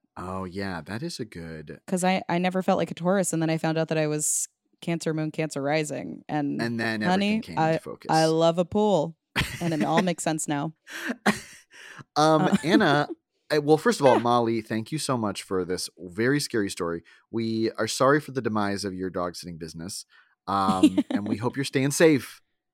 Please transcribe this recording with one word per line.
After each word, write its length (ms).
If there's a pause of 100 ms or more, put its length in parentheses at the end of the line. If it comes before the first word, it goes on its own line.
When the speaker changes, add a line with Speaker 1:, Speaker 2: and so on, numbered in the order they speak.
(160)
Speaker 1:
Oh 300
yeah, 400
that 180
is 160
a 60
good. 600
Speaker 2:
'Cause 180
I, 240
I 80
never 240
felt 160
like 140
a 20
Taurus, 400
and 80
then 80
I 80
found 200
out 120
that 80
I 100
was 400 (340)
Cancer 320
moon, 180
Cancer 300
rising, 680
and 320
Speaker 1:
And 180
then 220
Speaker 2:
honey, 360
Speaker 1:
everything 40
came 180
Speaker 2:
I, 120
Speaker 1:
into 120
focus. 280
Speaker 2:
I 140
love 340
a 60
pool, 500 (440)
and 140
it 100
all 180
Speaker 1:
<laughs> 80
Speaker 2:
makes 140
sense 240
now. 260 (1400)
Speaker 1:
Um, 280
Speaker 2:
Uh, 160
<laughs> 40
Speaker 1:
Anna, 440 (440)
I, 80
well, 180
first 220
of 60
all, 120
Speaker 2:
Yeah. 40
Speaker 1:
Molly, 400
thank 300
you 80
so 180
much 260
for 220
this 320
very 420
scary 300
story. 340 (280)
We 400
are 160
sorry 340
for 100
the 100
demise 440
of 80
your 160
dog 260
sitting 220
business, 480 (420)
um, 580
Speaker 2:
<laughs> 40
Speaker 1:
and 180
we 100
hope 200
you're 80
staying 260
safe. 480 (340)